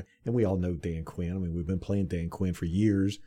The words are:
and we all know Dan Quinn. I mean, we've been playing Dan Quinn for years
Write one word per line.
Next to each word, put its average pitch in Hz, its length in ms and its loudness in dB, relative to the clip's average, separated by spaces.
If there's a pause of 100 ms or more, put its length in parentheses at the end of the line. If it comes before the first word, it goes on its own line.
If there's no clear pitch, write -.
(260)
and 117 80 0
we 120 100 4
all 95 140 4
know 90 160 0
Dan 80 320 -4
Quinn. 87 260 -4
I 92 60 -4
mean, 87 160 -2
we've 85 140 -2
been 92 120 0
playing 101 280 0
Dan 85 220 -2
Quinn 92 260 -2
for - 100 -4
years 98 600 4